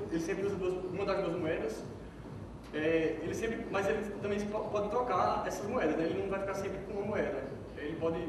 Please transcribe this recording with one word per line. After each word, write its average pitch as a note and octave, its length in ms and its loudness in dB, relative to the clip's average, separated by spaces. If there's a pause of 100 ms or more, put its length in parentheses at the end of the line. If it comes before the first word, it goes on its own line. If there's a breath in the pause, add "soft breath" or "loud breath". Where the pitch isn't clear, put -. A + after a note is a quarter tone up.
(120)
ele E3 80 0
sempre G3 260 -2
usa F#3 120 0
duas, F3+ 160 0
uma - 320 -2
das G3 180 2
duas E3+ 140 0
moedas, - 440 0 (920)
é, D#3 480 4
ele F#3 120 -2
sempre, A3 380 -2
mas G3 160 4
ele G#3 160 4 (180)
também G3+ 260 0
po-, - 220 -2
pode - 200 2
trocar - 580 4
essas A3 180 -2
moedas, E3 300 2
né? D#3+ 120 4
Ele F#3+ 160 0
não F#3+ 60 0
vai G3 120 0
ficar F#3+ 140 0
sempre F#3+ 240 -2
com G#3 120 -6
uma G3+ 160 -2
moeda. - 340 0 (360)
Ele D3+ 180 -4
pode E3 340 0